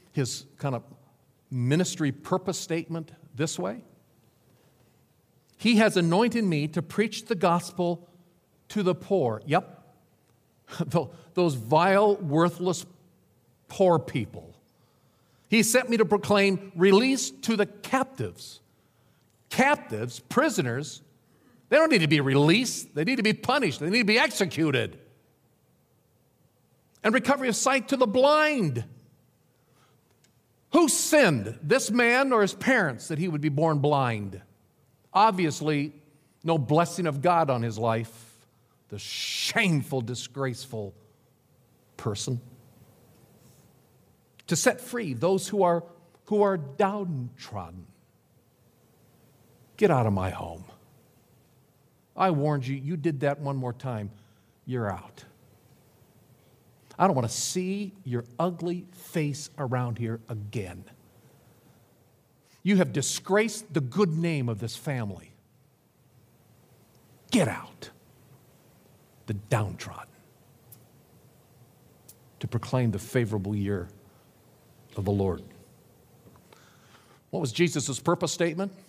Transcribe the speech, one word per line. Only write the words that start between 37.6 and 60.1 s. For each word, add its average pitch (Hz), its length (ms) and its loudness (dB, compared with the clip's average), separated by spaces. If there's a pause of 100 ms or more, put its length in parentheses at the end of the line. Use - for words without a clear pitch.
his 113 160 -4
life. 113 680 -4 (420)
The 104 100 -12
shameful, - 1040 -2
disgraceful 117 920 -8 (1040)
person. 120 440 -4 (2000)
"To 170 80 0
set - 240 0
free 208 340 -8
those 185 340 0
who 202 140 0
are, 170 200 4 (440)
who 208 160 2
are 190 160 2
downtrodden." 135 1300 -6 (1900)
Get 202 140 4
out 127 160 4
of 104 60 4
my 92 180 0
home. 82 340 -12 (1500)
I 190 140 2
warned 143 360 0
you, 139 100 -4
you 143 200 -6
did 147 240 -2
that 143 200 0
one 139 160 -6
more 127 160 -4
time, 110 380 -8 (540)
you're 120 260 -4
out. - 340 -12 (1700)
I 175 80 4
don't 180 80 2
want 117 140 -2
to - 60 -10
see 190 600 -6 (100)
your 120 200 -6 (140)
ugly 175 540 -4
face - 640 -6
around 123 400 -4
here 113 300 -6